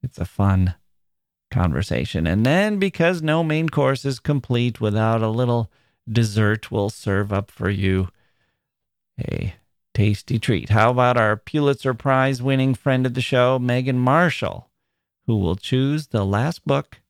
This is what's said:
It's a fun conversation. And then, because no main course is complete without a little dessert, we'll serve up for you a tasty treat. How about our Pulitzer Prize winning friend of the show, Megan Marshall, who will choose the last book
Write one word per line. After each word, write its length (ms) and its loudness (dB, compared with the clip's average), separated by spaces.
It's 160 -10
a 60 -4
fun 500 2
conversation. 760 -2
And 200 2
then, 320 0
because 440 0
no 220 0
main 240 0
course 360 0
is 140 -4
complete 640 -2
without 420 2
a 60 0
little 420 0
dessert, 600 2
we'll 200 0
serve 420 -2
up 180 -4
for 180 -4
you 400 0
a 340 -6
tasty 440 0
treat. 320 -2
How 200 4
about 260 2
our 200 2
Pulitzer 580 -2
Prize 480 0
winning 320 0
friend 320 0
of 80 -4
the 60 -2
show, 380 2
Megan 400 0
Marshall, 720 0
who 100 2
will 200 0
choose 520 -2
the 160 0
last 420 -2
book 440 -4